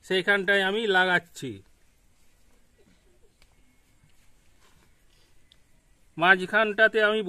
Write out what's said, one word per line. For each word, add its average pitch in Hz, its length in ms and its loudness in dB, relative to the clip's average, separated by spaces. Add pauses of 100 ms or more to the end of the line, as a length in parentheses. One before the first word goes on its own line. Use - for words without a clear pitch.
সেইখানটায় 196 640 0
আমি 214 120 -4 (140)
লাগাচ্ছি। 175 560 -2 (4000)
মাঝখানটাতে 208 840 2 (100)
আমি 220 200 -2